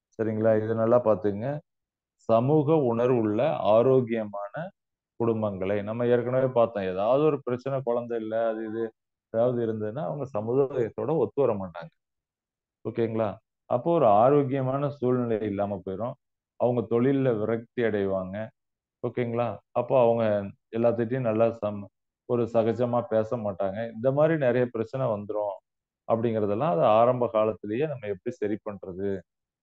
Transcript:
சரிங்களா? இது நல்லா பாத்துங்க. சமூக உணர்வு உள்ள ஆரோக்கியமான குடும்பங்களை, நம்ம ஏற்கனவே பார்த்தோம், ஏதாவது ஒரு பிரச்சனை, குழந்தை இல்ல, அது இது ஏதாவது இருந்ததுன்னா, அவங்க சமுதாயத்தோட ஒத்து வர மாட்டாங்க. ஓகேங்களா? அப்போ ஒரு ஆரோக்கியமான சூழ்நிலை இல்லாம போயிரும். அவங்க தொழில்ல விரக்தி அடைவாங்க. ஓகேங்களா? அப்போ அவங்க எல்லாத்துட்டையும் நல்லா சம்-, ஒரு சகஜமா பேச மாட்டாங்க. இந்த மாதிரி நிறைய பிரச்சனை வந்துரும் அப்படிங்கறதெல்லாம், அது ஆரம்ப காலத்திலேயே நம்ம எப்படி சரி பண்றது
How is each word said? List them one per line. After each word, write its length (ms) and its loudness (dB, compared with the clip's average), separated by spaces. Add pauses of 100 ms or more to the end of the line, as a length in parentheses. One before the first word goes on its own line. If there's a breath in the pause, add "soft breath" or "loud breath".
(200)
சரிங்களா? 380 0
இது 180 -2
நல்லா 220 4
பாத்துங்க. 500 0 (840)
சமூக 540 4
உணர்வு 380 2
உள்ள 180 0 (280)
ஆரோக்கியமான 840 2 (680)
குடும்பங்களை, 640 -2
நம்ம 220 -4
ஏற்கனவே 480 0
பார்த்தோம், 400 0
ஏதாவது 300 2
ஒரு 200 2
பிரச்சனை, 380 -4
குழந்தை 380 -4
இல்ல, 140 -6 (140)
அது 200 -4
இது 160 -4 (500)
ஏதாவது 300 2
இருந்ததுன்னா, 400 -4
அவங்க 300 -6
சமுதாயத்தோட 840 -2
ஒத்து 240 0
வர 120 2
மாட்டாங்க. 380 -10 (960)
ஓகேங்களா? 440 -2 (400)
அப்போ 240 -2
ஒரு 220 4
ஆரோக்கியமான 720 2
சூழ்நிலை 480 0 (100)
இல்லாம 380 -4
போயிரும். 300 -6 (440)
அவங்க 300 4
தொழில்ல 380 4 (120)
விரக்தி 440 -2
அடைவாங்க. 520 0 (680)
ஓகேங்களா? 440 -2 (260)
அப்போ 260 0
அவங்க 240 4 (500)
எல்லாத்துட்டையும் 560 0
நல்லா 260 2
சம்-, 320 -8 (420)
ஒரு 180 2
சகஜமா 600 0
பேச 300 0
மாட்டாங்க. 420 -4 (140)
இந்த 180 -2
மாதிரி 260 2
நிறைய 300 2
பிரச்சனை 400 -4
வந்துரும் 480 -4 (540)
அப்படிங்கறதெல்லாம், 680 0
அது 100 2 (140)
ஆரம்ப 300 4
காலத்திலேயே 580 -2
நம்ம 200 -10
எப்படி 280 -6
சரி 280 -4
பண்றது 460 -8 (540)